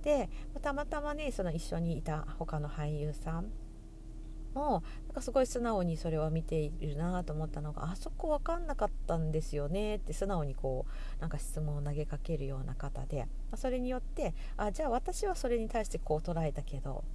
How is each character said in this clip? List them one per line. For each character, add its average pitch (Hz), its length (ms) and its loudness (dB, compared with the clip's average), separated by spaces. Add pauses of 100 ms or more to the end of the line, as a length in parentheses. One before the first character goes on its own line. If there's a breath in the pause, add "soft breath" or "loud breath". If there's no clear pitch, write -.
で、 277 260 4 (320 loud breath)
た 285 120 0
ま 285 120 0
た 302 160 -2
ま 294 120 -2
ね、 294 180 -2
そ 208 120 -2
の 175 80 2
一 170 120 -2
緒 170 160 -2
に 165 180 0
い - 40 -4
た 151 260 -2 (100)
他 160 220 -2
の 147 100 -2
俳 151 300 -2
優 151 140 0
さ 165 260 -2
ん 202 100 -4 (1040)
も、 262 300 2 (240 loud breath)
な - 60 -6
ん - 20 -4
か 262 60 -2
す 247 100 -4
ご 269 100 8
い 254 60 6
素 247 140 0
直 226 220 4
に 165 120 4
そ 165 160 0
れ 156 80 4
を 156 100 4
見 160 140 2
て 160 140 0
い 147 140 2 (100)
る 147 160 0
な 175 260 2
と 165 80 -4
思 156 140 0
っ 151 40 -2
た 147 120 -2
の 151 100 -2
が、 - 180 -4
「あ 185 60 -2
そ - 160 -4
こ - 180 -2
分 294 140 4
か 330 140 2
ん 339 100 -2
な 294 80 0
か 214 100 2
っ 202 60 2 (160)
た 170 100 2
ん 160 140 2
で 156 100 4
す 160 140 -2
よ 143 140 0
ね」 208 280 2
っ - 20 0
て - 120 -2
素 196 160 0
直 180 160 2
に 139 120 0
こ 131 300 0 (320 loud breath)
う、 - 40 -2
な 131 60 0
ん - 20 0
か 143 100 0
質 - 220 -2
問 147 160 0
を 143 40 0
投 143 120 0
げ 147 120 0
か 151 120 -2
け 160 200 0
る 139 80 0
よ 135 160 -2
う - 40 -2
な 131 100 -2
方 127 300 -2
で、 135 180 0
ま - 40 -2 (260)
あ、 226 40 -2
そ 254 120 0
れ 247 100 2
に 247 100 0
よ 254 80 0
っ 240 40 -2
て、 226 340 -2 (220 loud breath)
「あ、 208 160 2
じ 320 100 0
ゃ 302 40 2
あ - 20 2
私 - 360 0
は 381 100 2
そ - 120 0
れ 240 100 4
に 220 120 0
対 220 160 2
し - 40 -4
て 175 100 0
こ 151 180 2
う - 20 4
捉 165 260 2
え 147 60 4
た 143 120 -2
け 135 180 -2
ど 135 340 -2